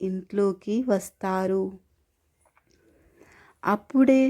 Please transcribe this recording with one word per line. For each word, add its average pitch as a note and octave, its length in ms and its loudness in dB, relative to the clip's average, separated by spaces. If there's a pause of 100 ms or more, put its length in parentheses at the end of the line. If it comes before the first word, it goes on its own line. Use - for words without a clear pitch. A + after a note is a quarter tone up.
ఇంట్లోకి F#3+ 760 -4 (120)
వస్తారు. F#3+ 760 -4 (2000)
అప్పుడే C4 680 4